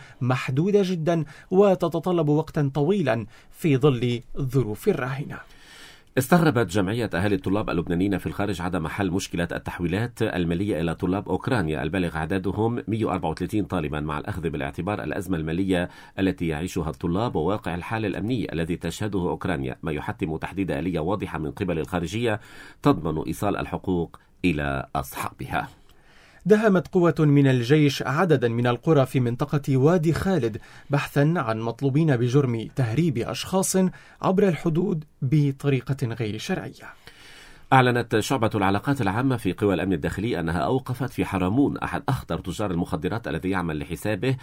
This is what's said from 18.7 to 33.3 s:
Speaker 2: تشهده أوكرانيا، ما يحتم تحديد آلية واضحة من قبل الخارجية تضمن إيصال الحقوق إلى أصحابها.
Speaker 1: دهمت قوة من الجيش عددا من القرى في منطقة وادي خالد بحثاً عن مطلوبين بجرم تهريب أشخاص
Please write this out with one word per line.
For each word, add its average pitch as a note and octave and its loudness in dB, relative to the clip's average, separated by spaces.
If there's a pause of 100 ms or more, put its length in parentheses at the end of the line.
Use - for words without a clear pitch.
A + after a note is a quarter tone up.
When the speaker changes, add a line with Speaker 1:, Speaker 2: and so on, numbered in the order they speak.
Speaker 2:
تشهده F#2+ -4
أوكرانيا، D2 -2
ما E2 -4
يحتم D#2 -4
تحديد F2+ -4
آلية E2 -2
واضحة F2+ -4
من D2+ -4
قبل F2 -2
الخارجية F2+ -2 (420)
تضمن D#2+ 2
إيصال G2 -2
الحقوق - -4 (240)
إلى D2 0 (100)
أصحابها. - -6 (800)
Speaker 1:
دهمت G#3 6
قوة F3 4
من C#3+ 6
الجيش C3+ 4
عددا C#3 2
من A#2+ 0
القرى C3 4
في C3+ 0
منطقة C3+ 0
وادي D#3+ 4
خالد B2+ 0 (300)
بحثاً C#3+ 2
عن A2+ -2
مطلوبين C3+ 2
بجرم A#2+ 2
تهريب A#2+ 0
أشخاص F3 -2 (460)